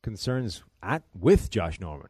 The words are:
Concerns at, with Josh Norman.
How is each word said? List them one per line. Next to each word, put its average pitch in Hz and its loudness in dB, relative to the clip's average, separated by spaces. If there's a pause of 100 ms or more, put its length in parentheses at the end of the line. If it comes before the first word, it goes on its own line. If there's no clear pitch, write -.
Concerns 120 -4 (200)
at, 147 -4 (160)
with 156 6
Josh 85 -2
Norman. 76 -12